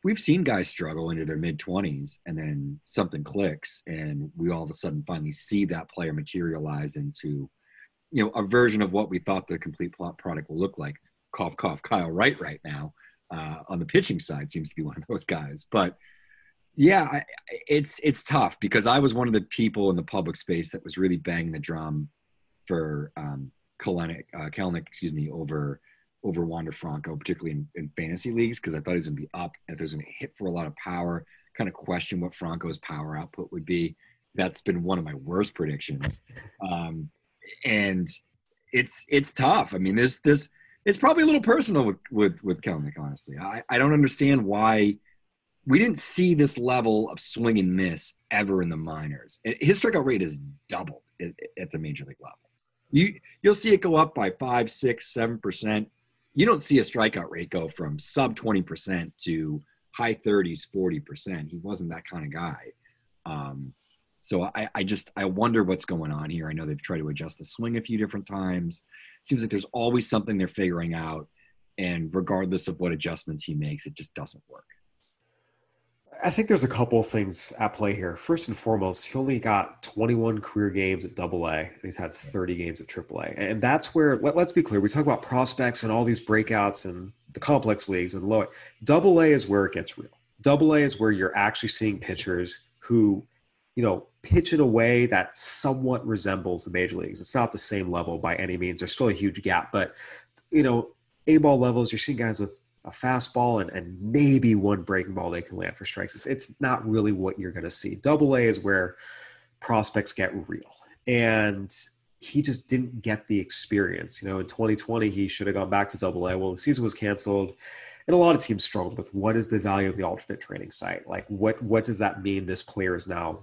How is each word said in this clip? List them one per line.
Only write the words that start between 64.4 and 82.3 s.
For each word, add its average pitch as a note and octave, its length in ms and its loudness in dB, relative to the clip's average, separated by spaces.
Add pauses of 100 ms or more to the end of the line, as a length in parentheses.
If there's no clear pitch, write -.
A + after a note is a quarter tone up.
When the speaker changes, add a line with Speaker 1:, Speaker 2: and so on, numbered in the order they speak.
Speaker 1:
I, G#2 300 -6
I - 100 -2
just, G2 340 -4
I G2 80 -2
wonder G#2+ 380 2
what's F#2 220 0
going D#2+ 260 -4
on D2+ 180 -6
here. D#2+ 200 -6
I D#2 40 -6
know D#2+ 120 -6
they've D2+ 160 -6
tried F2 180 -4
to D2+ 100 -4
adjust D2+ 300 -8
the D#2+ 60 -16
swing A#2 320 -4
a A2+ 40 -2
few A2+ 160 -4
different G#2 280 -4
times. F2+ 580 -4 (400)
Seems B2+ 180 0
like A2+ 100 -4
there's G2+ 220 -2
always A#2+ 360 0
something G#2+ 280 0
they're F#2 100 0
figuring E2+ 460 -2
out. D#2+ 340 -8 (500)
And E2+ 380 -4
regardless F#2 540 -2
of F2+ 100 -8
what F2 140 -2
adjustments D#2+ 500 -8
he E2 100 -8
makes, D3 320 -6
it D3+ 100 -14
just - 180 -16
doesn't D3 340 -14
work. - 200 -20 (1600)
Speaker 2:
I F3+ 60 4
think G#3+ 180 2
there's F3+ 160 6
a B2 60 2
couple A#2+ 320 4
of A2 60 0
things F#2+ 520 -2
at A2 140 0
play G#2 200 0
here. F#2 220 -4
First E3 320 0
and A2 80 -6
foremost, G2+ 520 0
he - 120 -6
only C3+ 200 0
got G2+ 440 0
twenty-one A2+ 560 0
career G#2 300 0
games F#2+ 340 0
at F2+ 120 -10
double F2 320 -2
A, D#2+ 100 -2
and D#2+ 240 -8
he's F#2 160 -10
had E2+ 160 -8
thirty F2+ 420 -4